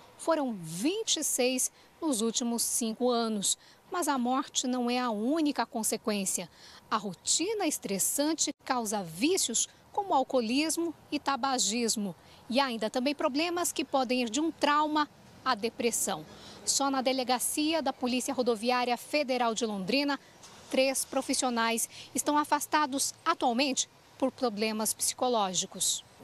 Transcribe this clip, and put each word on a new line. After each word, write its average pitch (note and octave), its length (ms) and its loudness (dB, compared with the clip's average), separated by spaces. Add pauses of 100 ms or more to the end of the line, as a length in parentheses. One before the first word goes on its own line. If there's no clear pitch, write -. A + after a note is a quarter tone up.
(180)
Foram D4+ 420 0
vinte G#3 580 -2
e D#4 60 -4
seis B3+ 480 0 (300)
nos A#3 200 0
últimos A3+ 420 0
cinco A#3+ 480 0
anos. A3+ 440 0 (360)
Mas F4 160 -2
a C#4+ 100 2
morte B3+ 480 0
não B3 240 0
é B3 80 0
a B3 140 0
única C4 520 2
consequência. G#3 840 -2 (400)
A A#3 80 2
rotina E4 720 -2
estressante C#4+ 840 0 (140)
causa A3 380 -2
vícios A3+ 640 0 (240)
como G4 180 -2
alcoolismo C#4+ 800 2 (200)
e D4 80 -2
tabagismo. A#3 960 0 (340)
E A#3 100 2
ainda A3+ 300 0
também C4 240 0
problemas E4+ 580 0
que D#4 140 -2
podem B3+ 380 2
ir A3+ 80 -2
de C4 100 0
um E4 100 2
trauma D4+ 560 2 (380)
à C4 80 2
depressão. G#3+ 720 -2 (400)
Só C#4 240 2
na C4+ 140 0
delegacia C4 760 0
da C4+ 140 0
Polícia B3+ 400 -2
Rodoviária A#3+ 640 0
Federal B3 560 0
de A3 140 -2
Londrina, A#3 520 0 (520)
três C4 340 2
profissionais A#3 840 0 (280)
estão D4 200 0
afastados D4 800 2 (100)
atualmente C4+ 640 2 (300)
por C4 140 0
problemas A3 640 -2
psicológicos. G3+ 1080 0 (200)